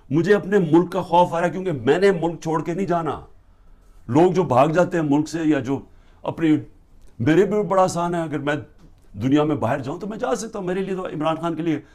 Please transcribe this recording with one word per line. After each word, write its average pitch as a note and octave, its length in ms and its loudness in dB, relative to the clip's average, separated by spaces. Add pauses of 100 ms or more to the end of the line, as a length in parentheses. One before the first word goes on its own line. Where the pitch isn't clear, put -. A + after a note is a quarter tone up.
(100)
मुझे E3 240 2
अपने G3 260 2
मुल्क E3+ 320 4
का F#3 100 -2
खौफ F3 260 2
आ E3 100 -4
रहा F3 60 0
है, F3 60 0
क्योंकि F#3 220 -4
मैंने D3+ 420 2
मुल्क E3 280 -4
छोड़ D#3+ 200 -2
के E3+ 120 -6
नहीं F#3+ 120 -2
जाना। D#3+ 400 -4 (840)
लोग D#3+ 260 4
जो F3+ 120 2
भाग C3+ 260 4
जाते F3 240 2
हैं D#3+ 100 0
मुल्क D3+ 220 0
से D#3+ 160 -6
या D3 180 2
जो C3 240 -4 (380)
अपनी, D#3+ 260 -2 (680)
मेरे D#3+ 240 4
भी G#3 200 0
बड़ा F#3 200 2
आसान F3 300 -2
है, E3+ 100 -2
अगर D3+ 160 -6
मैं D3 160 -2 (580)
दुनिया C3+ 300 2
में D3+ 160 0
बाहर B2+ 200 -2
जाऊं C#3+ 180 -8
तो G#3 80 -10
मैं G#3+ 120 -8
जा B3+ 180 -2
सकता G#3 220 -10
हूं, F#3 80 -8
मेरे F3+ 160 -2
लिए F#3+ 140 -6
तो F#3 120 -8
इमरान D#3 280 -2
खान E3 180 -4
के D#3 80 -6
लिए D#3+ 200 -2 (120)